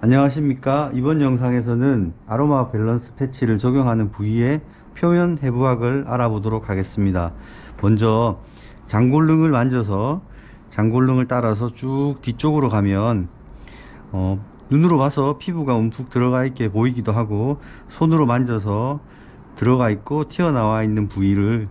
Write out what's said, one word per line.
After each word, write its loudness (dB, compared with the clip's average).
안녕하십니까. 2
이번 0
영상에서는 0
아로마 0
밸런스 -2
패치를 0
적용하는 2
부위의 -2
표면 2
해부학을 0
알아보도록 -2
하겠습니다. -2
먼저 2
장골릉을 4
만져서, 0
장골릉을 2
따라서 0
쭉 -2
뒤쪽으로 0
가면, 0
어, -2
눈으로 4
봐서 0
피부가 -4
움푹 -2
들어가 0
있게 -4
보이기도 0
하고, -2
손으로 2
만져서 -2
들어가 2
있고 -4
튀어나와 0
있는 0
부위를 0